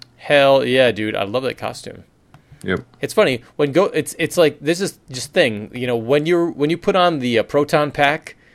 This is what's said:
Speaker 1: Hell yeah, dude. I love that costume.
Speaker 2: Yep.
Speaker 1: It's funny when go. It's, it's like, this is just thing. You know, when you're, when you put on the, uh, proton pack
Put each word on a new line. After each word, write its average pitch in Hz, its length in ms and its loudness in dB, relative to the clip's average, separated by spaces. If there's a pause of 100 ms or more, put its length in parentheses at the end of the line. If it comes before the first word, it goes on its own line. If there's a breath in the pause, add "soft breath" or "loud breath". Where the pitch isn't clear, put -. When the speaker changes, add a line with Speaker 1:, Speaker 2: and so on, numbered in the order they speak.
(160)
Speaker 1:
Hell 139 480 2
yeah, 123 280 2
dude. 107 260 -4
I 101 60 -4
love 110 200 -4
that - 140 -6
costume. - 480 -12 (580 soft breath)
Speaker 2:
Yep. 95 220 -4 (160)
Speaker 1:
It's - 120 -6
funny 147 280 2 (140)
when 147 160 0
go. 180 140 4
It's, - 340 -4
it's 165 180 -4
like, 156 220 4
this 165 220 -2
is - 180 -6 (100)
just 127 240 -12
thing. 107 400 0
You 123 140 -8
know, 120 100 0
when 139 300 0
you're, 170 240 2
when 147 180 -2
you 170 80 -2
put 190 180 -2
on 175 240 2
the, 120 200 0
uh, 104 40 4
proton 147 480 0
pack 147 460 -2 (180 soft breath)